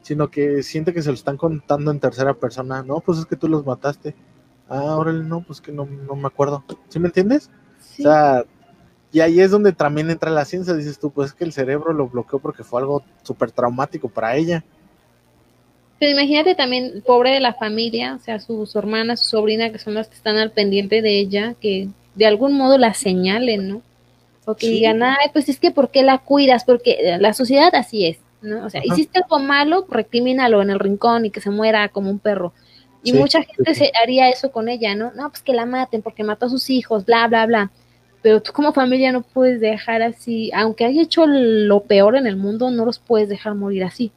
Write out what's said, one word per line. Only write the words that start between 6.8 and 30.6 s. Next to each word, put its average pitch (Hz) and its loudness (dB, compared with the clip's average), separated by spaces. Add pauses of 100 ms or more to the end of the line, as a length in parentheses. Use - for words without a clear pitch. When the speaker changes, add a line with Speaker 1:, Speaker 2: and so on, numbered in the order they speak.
Speaker 1:
¿Sí 160 -8
me 175 0
entiendes? 208 0 (300)
Speaker 2:
Sí. - -14
Speaker 1:
O 151 6
sea, 143 4 (680)
y 156 2
ahí 165 4
es 190 6
donde 202 4
también 151 -2
entra 160 -4
la 151 0
ciencia, 180 -6
dices 147 -8
tú, 147 -6
"Pues 139 -4
es - -18
que 175 -6
el 160 -8
cerebro 147 -2
lo 143 -2
bloqueó 123 -6
porque 147 -10
fue 123 -6
algo 139 -4 (200)
súper 120 -6
traumático 123 -4
para 113 -4
ella". 165 -2 (1400)
Speaker 2:
Pero 294 2
imagínate 294 0
también, 254 -4
pobre 247 4
de 269 2
la 247 0
familia, 226 -6
o 247 -16
sea, 220 -10
su, 214 -8
su 214 -6
hermana, 220 -4
su - -2
sobrina, 220 0
que 220 -16
son 214 -10
las 214 -6
que - -20
están 214 -2
al 220 0
pendiente 202 0
de 208 0
ella, 202 -4
que 196 -4 (260)
de 208 2
algún 226 4
modo 269 4
la 226 4
señalen, 196 -2
¿no? 214 -10 (640)
O 214 -4
que 226 -4
Speaker 1:
Sí. 226 0
Speaker 2:
digan, 220 2
"Ay, 277 2
pues 302 0
es 262 -4
que 339 2
¿por 269 2
qué 269 2
la 269 4
cuidas?". 269 2
Porque, 240 4
eh, 175 0
la 208 4
sociedad 277 4
así 214 -2
es, 160 -4 (220)
¿no? 214 -8
O 214 -8
sea, 139 -8
Speaker 1:
Ajá. - -4
Speaker 2:
hiciste 311 0
algo 330 0
malo, 294 0
recrimínalo 240 0